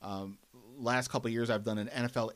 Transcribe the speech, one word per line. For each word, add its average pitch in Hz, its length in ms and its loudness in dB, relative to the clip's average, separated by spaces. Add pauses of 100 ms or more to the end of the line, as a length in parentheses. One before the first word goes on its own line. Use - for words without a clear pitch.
um, 98 360 -6 (380)
last 127 320 2
couple 127 180 -2
of 113 60 2
years 117 180 2
I've 107 140 2
done 107 140 2
an 104 100 -2
N 120 160 0
F 120 120 -2
L 113 200 2